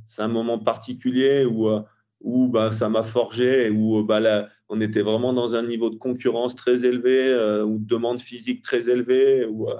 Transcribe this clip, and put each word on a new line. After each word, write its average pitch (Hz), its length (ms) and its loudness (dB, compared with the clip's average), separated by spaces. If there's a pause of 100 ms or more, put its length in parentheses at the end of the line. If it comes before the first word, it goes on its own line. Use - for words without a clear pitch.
c'est - 160 -10
un 110 60 -2
moment 113 300 -2
particulier 127 840 0
où, 110 240 0
euh, 107 120 0 (420)
où, 127 260 2
bah, 110 240 0
ça 110 160 -2
m'a 110 140 0
forgé 120 640 0
et 107 40 0
où, 107 280 2
euh, 107 40 0
bah, 107 180 0
là, 107 280 0 (220)
on 110 100 -4
était 110 220 0
vraiment 117 320 0
dans 120 200 0
un 117 120 0
niveau 113 240 -2
de 110 60 -12
concurrence 123 600 -4
très 123 300 0
élevé, 127 420 2
euh, 107 340 2
ou 107 160 -2
de 110 80 -6
demande 117 340 -2
physique 123 420 -8
très 120 260 -2
élevée, 127 560 4
où, 107 240 -6
euh, - 120 -4